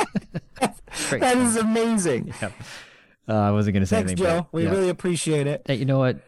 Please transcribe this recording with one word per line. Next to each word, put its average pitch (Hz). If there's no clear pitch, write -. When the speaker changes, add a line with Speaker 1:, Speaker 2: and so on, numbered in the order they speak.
Speaker 1:
Great. -
Speaker 2:
That 254
is 240
amazing. 220
Speaker 1:
Yeah. 107
Uh, 113
I 104
wasn't 104
gonna 98
say -
Speaker 2:
Thanks, -
Speaker 1:
anything, 180
Speaker 2:
Joe. 170
Speaker 1:
but -
Speaker 2:
We 165
Speaker 1:
yeah. 165
Speaker 2:
really 185
appreciate 160
it. 143
Speaker 1:
Hey, 139
you 117
know 135
what? 127